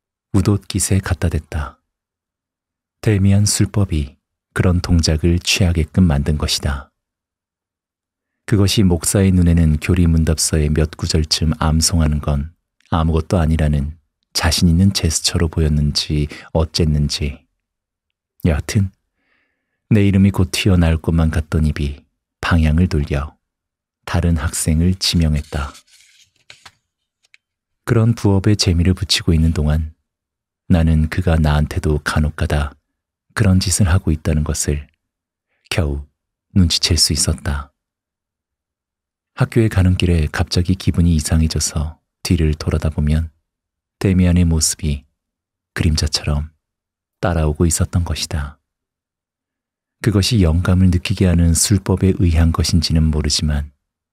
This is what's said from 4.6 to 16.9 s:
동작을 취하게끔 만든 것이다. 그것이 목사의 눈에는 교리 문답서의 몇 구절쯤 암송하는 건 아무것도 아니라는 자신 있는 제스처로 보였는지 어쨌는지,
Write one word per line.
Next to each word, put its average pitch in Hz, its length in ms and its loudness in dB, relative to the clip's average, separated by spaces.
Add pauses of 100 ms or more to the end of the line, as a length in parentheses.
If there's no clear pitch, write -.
동작을 85 580 0
취하게끔 85 640 0
만든 73 360 0
것이다. 71 520 -6 (1600)
그것이 101 320 2
목사의 95 480 2
눈에는 85 480 4
교리 87 280 2
문답서의 80 640 0
몇 78 260 0
구절쯤 78 600 -2
암송하는 78 640 0
건 71 340 -4 (360)
아무것도 80 500 0
아니라는 76 580 0 (360)
자신 85 340 0
있는 92 240 4
제스처로 85 560 -2
보였는지 73 800 -2 (240)
어쨌는지, 76 920 -2 (1000)